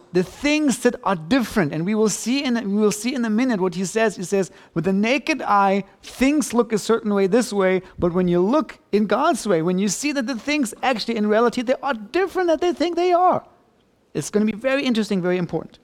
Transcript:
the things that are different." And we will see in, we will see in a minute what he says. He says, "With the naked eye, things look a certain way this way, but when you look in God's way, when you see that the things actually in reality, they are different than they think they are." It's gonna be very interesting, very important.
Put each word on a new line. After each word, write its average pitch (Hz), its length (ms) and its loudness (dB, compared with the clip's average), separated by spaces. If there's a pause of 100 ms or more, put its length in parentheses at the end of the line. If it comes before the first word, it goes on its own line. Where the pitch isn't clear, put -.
(120)
the 180 100 2
things 294 580 0
that 240 220 2
are 180 140 0
different." 180 560 0
And 190 140 -4
we 214 80 0
will 214 160 2
see 269 340 -2
in, 254 100 0
we 208 260 -2
will 208 120 4
see 247 220 -4
in 240 100 -2
a 226 60 -2
minute 233 280 0
what 180 160 0
he 185 120 -2
says. 220 300 0
He 196 60 -8
says, 190 280 -2 (240)
"With 165 100 -2
the 190 80 2
naked 240 500 0
eye, 196 420 2 (180)
things 277 500 0
look 233 200 0
a 208 60 0
certain 214 360 0
way 196 120 2
this 208 260 2
way, 185 300 2 (160)
but 175 140 0
when 180 160 2
you 175 120 4
look 220 380 0 (140)
in 208 140 2
God's 262 380 0
way, 175 180 2
when 180 160 0
you 208 100 0
see 285 240 -4
that 262 140 -2
the 254 120 -6
things 294 440 -2
actually 233 340 -2
in 208 100 0
reality, 233 360 2
they 247 200 0
are 269 120 -2
different 339 560 -2
than 311 100 2
they 349 140 0
think 339 200 -2
they 349 180 2
are." 349 300 4 (680)
It's - 160 -6
gonna 208 160 0
be 214 80 0
very 262 320 -2
interesting, 214 380 0
very 180 160 0
important. - 460 -6